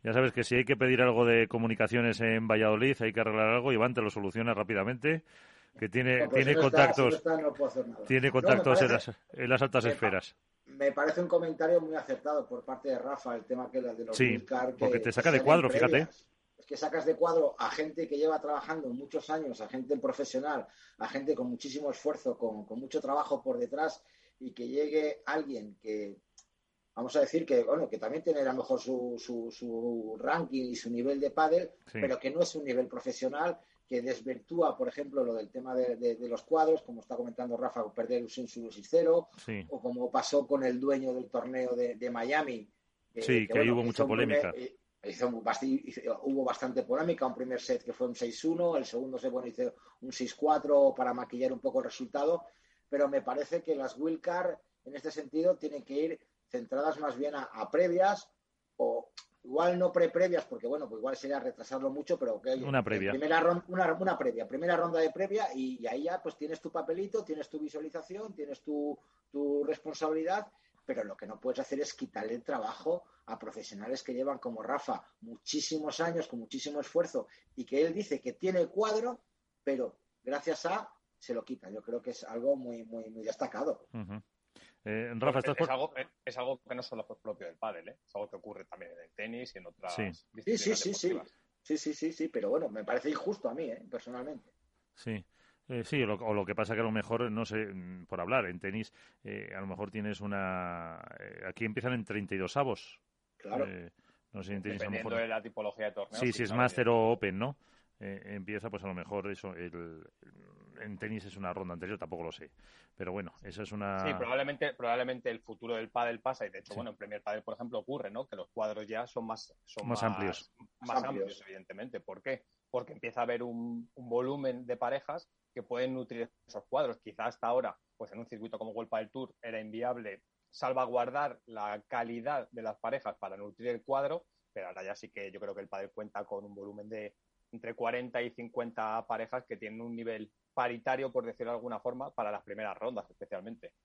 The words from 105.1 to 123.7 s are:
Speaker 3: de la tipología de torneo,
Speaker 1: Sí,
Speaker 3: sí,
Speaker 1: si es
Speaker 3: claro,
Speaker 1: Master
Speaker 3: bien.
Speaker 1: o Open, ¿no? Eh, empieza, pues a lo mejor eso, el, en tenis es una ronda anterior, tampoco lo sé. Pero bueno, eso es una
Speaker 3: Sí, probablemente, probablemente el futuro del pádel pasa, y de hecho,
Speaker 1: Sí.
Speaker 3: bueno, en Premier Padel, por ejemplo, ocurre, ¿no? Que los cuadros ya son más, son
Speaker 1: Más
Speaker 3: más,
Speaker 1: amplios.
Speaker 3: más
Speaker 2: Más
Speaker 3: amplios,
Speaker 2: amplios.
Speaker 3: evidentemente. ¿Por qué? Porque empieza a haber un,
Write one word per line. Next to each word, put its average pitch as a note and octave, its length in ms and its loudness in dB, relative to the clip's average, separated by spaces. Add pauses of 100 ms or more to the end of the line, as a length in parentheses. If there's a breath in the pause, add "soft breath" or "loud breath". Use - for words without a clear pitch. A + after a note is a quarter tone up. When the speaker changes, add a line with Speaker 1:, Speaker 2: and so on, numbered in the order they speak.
Speaker 3:
de A#2 60 -2
la A2 140 -2
tipología G#2+ 440 -6
de G#2 60 -4
torneo, G#2+ 280 -8
Speaker 1:
Sí, B2+ 60 2
Speaker 3:
sí, A#2+ 80 2
Speaker 1:
si B2+ 80 -2
es A2 80 -2
Speaker 3:
claro, A#2+ 120 2
Speaker 1:
Master B2 220 2
Speaker 3:
bien. A#2 120 6
Speaker 1:
o A2+ 160 4
Open, G2 260 -2
¿no? C3 180 -4 (440 soft breath)
Eh, G2 260 -10
empieza, G2+ 420 -8
pues G2+ 160 -8
a G2 40 -6
lo F#2+ 60 -6
mejor F#2+ 360 -6
eso, F#2+ 240 -10
el, E2+ 500 -12 (760)
en G#2+ 180 -10
tenis G#2+ 260 -6
es G2 120 -16
una F#2+ 160 -4
ronda F2+ 220 -6
anterior, F#2 240 -8
tampoco E2 260 -8
lo D#2+ 80 -6
sé. D#2 180 -18 (460 soft breath)
Pero F2+ 160 -6
bueno, F#2 200 -8 (100)
eso G2 200 -12
es G2 100 -10
una G2+ 260 -4
Speaker 3:
Sí, F#2+ 160 -2
probablemente, C3+ 600 -2
probablemente B2 560 -2
el A2+ 100 -8
futuro A#2 360 -8
del A2+ 140 -6
pádel A#2 300 -2
pasa, C3 260 -4
y F#2 40 -10
de F#2+ 100 -14
hecho, - 120 -18
Speaker 1:
Sí. G2+ 40 -10
Speaker 3:
bueno, A#2 140 -8
en G#2 60 -18
Premier G#2 260 -10
Padel, G#2+ 200 -4
por A2+ 120 -8
ejemplo, A#2+ 240 -6
ocurre, G#2+ 320 -6
¿no? A2 160 -8
Que - 100 -12
los F2+ 140 -12
cuadros G#2+ 360 -4
ya A2 200 -6
son A#2 200 -8
más, - 280 -10 (100)
son - 240 -10
Speaker 1:
Más A2+ 140 0
Speaker 3:
más, A2 100 2
Speaker 1:
amplios. F#2+ 460 -4
Speaker 3:
más - 100 -20 (120)
Speaker 2:
Más B2 240 -2
Speaker 3:
amplios, C3 180 -4
Speaker 2:
amplios. G2+ 200 -8
Speaker 3:
evidentemente. G2 580 -12
¿Por F#2+ 220 -14
qué? C3 220 -6 (260)
Porque B2 220 -4
empieza - 280 -8
a A#2+ 40 2
haber A#2 180 0
un, A#2 520 -8